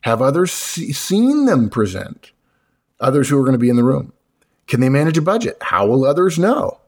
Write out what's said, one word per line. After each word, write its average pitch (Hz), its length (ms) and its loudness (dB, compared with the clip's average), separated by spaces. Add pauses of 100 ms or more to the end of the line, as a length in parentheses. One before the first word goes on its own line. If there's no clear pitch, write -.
Have 113 220 -2
others 165 280 0
se-, - 420 -10
seen 254 520 0
them 131 240 2
present? 101 600 -6 (680)
Others 131 300 0
who 143 100 2
are 131 60 2
gonna 131 120 2
be 120 120 2
in 123 80 2
the 120 60 4
room. 135 280 -2 (560)
Can 120 140 0
they 131 80 2
manage 151 280 0
a 160 40 0
budget? 208 400 -2
How 95 260 0
will 127 160 2
others 160 340 0
know? 196 500 0